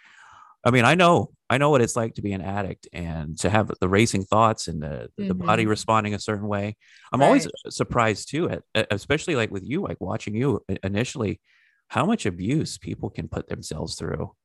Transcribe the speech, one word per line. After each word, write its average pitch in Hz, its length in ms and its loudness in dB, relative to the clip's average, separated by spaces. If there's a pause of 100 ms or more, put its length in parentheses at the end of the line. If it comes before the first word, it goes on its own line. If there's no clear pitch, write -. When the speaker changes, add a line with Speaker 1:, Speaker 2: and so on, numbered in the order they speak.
(640)
Speaker 1:
I 120 80 4
mean, 123 140 6
I 143 100 6
know, 170 360 4 (180)
I 135 80 2
know 143 120 4
what 143 120 6
it's 113 140 2
like 117 200 -2
to 110 80 -8
be 101 100 -2
an 95 80 -4
addict 95 500 -6
and 82 480 -8
to 92 100 2
have 107 300 2
the 92 100 2
racing 98 340 4
thoughts 110 440 2
and 82 140 -6
the, 71 360 -8
the 190 180 -2
body 117 280 0
Speaker 2:
Mm-hmm. 110 60 0
Speaker 1:
responding 107 460 0
a 98 40 -8
certain 104 280 -4
way. 104 280 -4 (360)
I'm 123 100 2
always 214 240 6
Speaker 2:
Right. - 280 -14
Speaker 1:
surprised 110 560 0
too, 147 200 -2
at, 92 140 -6 (100)
at, 110 180 0
especially, 143 440 -2
like, 113 160 0
with 95 120 -8
you, 139 180 -4
like, - 180 -6
watching 104 360 -6
you 123 340 0
i-, 95 140 -4
initially, 101 560 -2 (480)
how - 160 0
much 220 220 0
abuse 104 540 -2
people - 320 -8
can 80 160 -8
put - 200 -8
themselves - 460 -8
through, - 400 -6 (120)